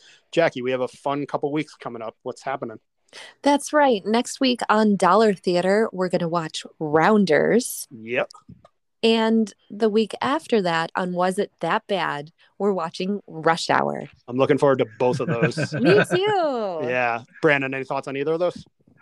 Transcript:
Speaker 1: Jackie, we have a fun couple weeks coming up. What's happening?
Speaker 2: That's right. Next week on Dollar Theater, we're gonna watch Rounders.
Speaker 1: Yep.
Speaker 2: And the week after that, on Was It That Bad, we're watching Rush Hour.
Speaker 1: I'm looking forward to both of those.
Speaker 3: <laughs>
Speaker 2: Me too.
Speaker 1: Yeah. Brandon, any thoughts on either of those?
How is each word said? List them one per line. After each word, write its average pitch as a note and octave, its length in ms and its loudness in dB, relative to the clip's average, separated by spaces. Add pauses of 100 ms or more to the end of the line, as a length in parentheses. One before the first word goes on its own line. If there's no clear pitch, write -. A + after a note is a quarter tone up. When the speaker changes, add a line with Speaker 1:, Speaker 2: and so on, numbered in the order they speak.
(320)
Speaker 1:
Jackie, D#3+ 300 0
we B2 100 -4
have B2+ 100 -2
a B2 60 -2
fun C#3+ 380 -6
couple - 280 -4
weeks D3+ 220 -6
coming A#2+ 260 -12
up. A2 220 -10
What's B2 180 -10
happening? C3+ 380 -8 (640)
Speaker 2:
That's C#4+ 280 0
right. C4+ 340 4
Next A3+ 360 -2
week B3+ 180 0 (100)
on G#3+ 280 4
Dollar G3 360 4
Theater, F#3 600 0
we're F#3 160 -4
gonna F3 180 0
watch D#3+ 380 -6 (140)
Rounders. D#3+ 1120 2
Speaker 1:
Yep. B2+ 400 -6 (720)
Speaker 2:
And A3+ 480 2 (160)
the G#3+ 180 0
week G#3+ 320 0
after B3 440 -2
that, E3 320 -2
on F3+ 180 -2
Was F3+ 240 0
It G3+ 220 -4
That E3+ 280 -2
Bad, D3+ 440 -4 (260)
we're G3+ 160 0
watching F#3 540 -6
Rush D#3+ 420 -2
Hour. C#3+ 400 0 (180)
Speaker 1:
I'm A#2+ 80 -8
looking C3+ 220 4
forward C3+ 220 4
to B2 80 -2 (100)
both B2+ 220 0
of B2 80 -6
those. B2 460 -2
Speaker 3:
<laughs> - 0 -
Speaker 2:
Me D#4+ 380 4
too. D#4 720 -2
Speaker 1:
Yeah. A#2+ 380 -2 (220)
Brandon, C#3 320 2
any C3+ 80 -6
thoughts C3+ 240 -6
on C3+ 100 -8
either C#3+ 160 -2
of E3 60 -2
those? F3 260 -4 (360)